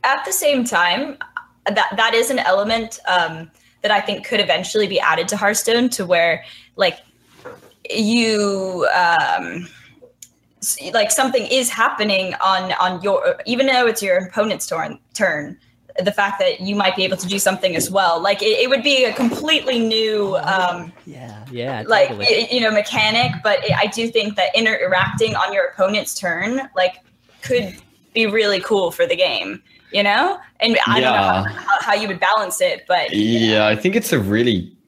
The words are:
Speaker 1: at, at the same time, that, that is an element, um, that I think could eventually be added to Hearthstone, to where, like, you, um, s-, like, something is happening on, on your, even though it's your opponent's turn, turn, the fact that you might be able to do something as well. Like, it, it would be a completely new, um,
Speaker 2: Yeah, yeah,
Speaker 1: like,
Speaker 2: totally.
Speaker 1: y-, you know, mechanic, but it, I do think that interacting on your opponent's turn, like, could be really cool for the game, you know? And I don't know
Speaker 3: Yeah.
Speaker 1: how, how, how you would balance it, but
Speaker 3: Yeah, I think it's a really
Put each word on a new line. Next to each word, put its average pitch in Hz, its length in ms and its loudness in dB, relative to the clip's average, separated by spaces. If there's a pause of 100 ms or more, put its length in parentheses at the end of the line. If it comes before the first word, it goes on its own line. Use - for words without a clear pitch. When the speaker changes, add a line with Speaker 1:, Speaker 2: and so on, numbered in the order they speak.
Speaker 1:
at, 262 160 2
at - 60 -8
the - 80 -6
same 285 300 2
time, 202 540 0 (480)
that, 202 320 0
that 226 160 2
is 226 160 2
an 269 100 0
element, 214 680 0
um, 165 420 -2 (320)
that 208 80 -2
I 202 100 4
think - 280 -6
could 214 140 -2
eventually 185 440 0
be 185 140 -2
added 165 300 0
to 208 80 -4
Hearthstone, 226 540 2
to 202 140 -6
where, 170 380 2 (320)
like, 185 240 0 (880)
you, 208 1040 0
um, 160 760 0 (920)
s-, - 180 -6 (140)
like, 214 180 2
something 254 360 2
is 254 220 0
happening 208 680 0
on, 185 380 0
on 180 280 0
your, 190 440 0
even 247 220 -2
though 254 200 2
it's 220 160 -2
your 185 140 2 (100)
opponent's 208 400 -4
turn, 156 320 -6 (140)
turn, 180 440 -2 (460)
the 202 80 0
fact 202 280 -2
that 180 220 0
you 196 140 -4
might 190 200 2
be 190 80 -2
able 185 140 -2
to 180 100 -8
do 196 120 -4
something 190 360 0
as - 160 -2
well. 175 300 2
Like, 202 200 0
it, 214 180 2
it 247 100 2
would 262 140 2
be 269 220 4
a 247 80 -2
completely 262 680 0
new, 214 580 0
um, 175 540 -2 (140)
Speaker 2:
Yeah, 117 460 -16
yeah, 120 340 -6
Speaker 1:
like, 202 240 4
Speaker 2:
totally. 202 200 -4
Speaker 1:
y-, 233 220 2
you 247 100 0
know, 220 100 2
mechanic, 220 600 0 (120)
but 208 220 2
it, 214 100 0
I 214 120 2
do 226 220 -4
think 214 260 -2
that 185 200 0
interacting 208 800 0
on 196 180 -2
your 190 140 0
opponent's 196 480 -2
turn, 208 600 -4
like, 180 220 0 (440)
could 240 340 -2 (380)
be 226 140 2
really 202 340 0
cool 196 300 0
for 175 160 0
the 170 80 0
game, 113 460 -2 (300)
you 196 120 0
know? 262 340 2 (220)
And 226 180 2 (100)
I - 140 2
don't 127 100 2
know - 20 2
Speaker 3:
Yeah. 95 300 2
Speaker 1:
how, 104 160 -6
how, 202 220 0
how 214 140 0
you 214 120 -4
would 185 120 -6
balance 190 420 0
it, 180 260 -2
but 170 260 0
Speaker 3:
Yeah, 110 540 4
I 110 80 4
think 185 200 0
it's - 180 0
a 139 60 2
really 104 540 0 (140)